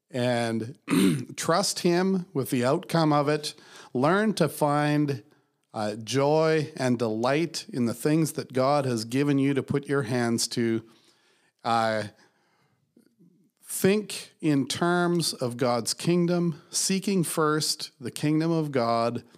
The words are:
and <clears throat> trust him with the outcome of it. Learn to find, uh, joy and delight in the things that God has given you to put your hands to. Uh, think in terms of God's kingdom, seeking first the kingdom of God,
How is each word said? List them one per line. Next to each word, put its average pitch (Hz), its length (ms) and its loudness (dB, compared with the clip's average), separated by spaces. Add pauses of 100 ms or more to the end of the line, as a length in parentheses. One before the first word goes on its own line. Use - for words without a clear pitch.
(120)
and 117 680 -2 (100)
<clears throat> 175 480 2
trust 180 440 0
him 180 540 2
with 131 160 -2
the 120 160 2
outcome 160 480 2
of 147 160 2
it. 151 240 -2 (400)
Learn 185 400 2
to 151 160 2
find, 147 760 0 (500)
uh, 107 220 -4
joy 143 800 2
and 123 220 0
delight 123 720 -2
in 127 140 -2
the 110 80 -2
things 156 400 2
that - 200 -8
God 131 320 2
has 117 200 -2
given 139 320 0
you 139 160 2
to 135 100 0
put 139 240 -2
your 139 160 0
hands 117 460 0
to. 113 340 -2 (800)
Uh, 113 400 0 (1600)
think - 720 -2
in 139 260 2
terms 175 680 0
of 120 240 -4
God's 120 360 0
kingdom, 175 760 0
seeking 190 540 0
first 151 760 -2
the 120 120 -10
kingdom 156 400 0
of 160 200 0
God, 117 520 0 (140)